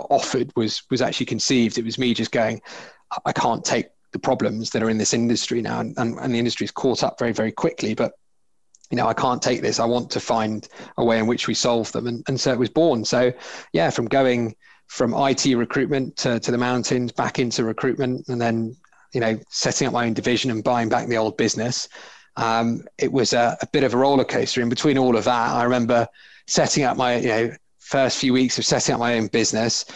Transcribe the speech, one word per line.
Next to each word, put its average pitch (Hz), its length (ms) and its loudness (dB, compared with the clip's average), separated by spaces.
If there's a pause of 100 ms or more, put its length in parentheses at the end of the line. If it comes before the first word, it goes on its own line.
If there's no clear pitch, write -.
Offered 135 480 0
was, 110 340 -2
was 127 100 0
actually 123 260 -2
conceived. 117 500 2
It 117 80 -4
was 113 120 -6
me 123 160 2
just 107 200 -2
going, 113 280 0 (640)
"I 131 60 0
can't 113 320 0
take - 240 -2 (240)
the - 80 -8
problems 113 520 0
that 110 120 0
are 113 60 2
in 110 80 0
this 104 160 0
industry 117 480 0
now." 113 180 -4
And, 113 180 -6
and, 117 220 -4
and 127 160 -2
the 117 40 2
industry's 113 320 -2
caught 123 300 0
up - 160 -2
very, 117 140 0
very 110 220 -2
quickly, 113 400 -2
but, - 180 -2 (800)
you 120 60 -2
know, 120 100 0
"I 110 60 0
can't 123 280 0
take 123 200 0
this. 117 180 0
I 117 60 2
want 120 260 -2
to 110 80 -4
find 110 480 -2 (300)
a 127 80 0
way 113 140 4
in 110 60 2
which 117 220 0
we 110 60 -2
solve 117 400 0
them." 117 140 -4
And, 120 200 -6
and 135 100 -2
so 135 140 0
it 120 80 0
was 123 100 2
born. 151 360 2
So 127 260 2 (400)
yeah, 160 200 2
from 117 160 -2
going 123 500 2 (300)
from 117 280 0
I 139 160 2
T 131 240 2
recruitment 131 640 -2
to, 120 240 0
to - 100 -2
the 120 60 0
mountains, 123 560 0
back - 260 -2
into 123 240 0
recruitment, 127 640 -2
and 120 140 -4
then, 113 340 0 (380)
you 123 80 0
know, 110 180 0 (100)
setting - 380 -2
up 120 60 -2
my 120 120 0
own 113 80 0
division 123 380 0
and 110 100 -4
buying 117 280 0
back 120 180 0
the 120 80 0
old 110 220 0
business. 113 500 -2 (480)
Um, 117 480 0 (140)
it 139 120 0
was 131 220 0
a, 120 300 2
a - 60 -6
bit 143 180 2
of 117 80 2
a 123 40 2
roller 135 280 4
coaster. 120 360 -2
In 120 60 0
between 135 300 2
all 127 180 4
of 107 80 2
that, 120 300 2
I 120 100 0
remember 120 420 2 (420)
setting 147 360 2
up 123 140 0
my, 123 180 2
you 120 140 0
know, 113 220 2 (280)
first 135 380 2
few 131 160 2
weeks 127 240 2
of 117 80 -4
setting 135 280 2
up 113 60 -2
my 117 160 0
own 110 120 0
business. 113 580 0 (100)